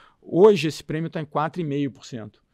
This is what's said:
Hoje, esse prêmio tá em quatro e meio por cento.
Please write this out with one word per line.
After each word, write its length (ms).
Hoje, 460
esse 160
prêmio 260
tá 120
em 40
quatro 360
e 40
meio 280
por 120
cento. 380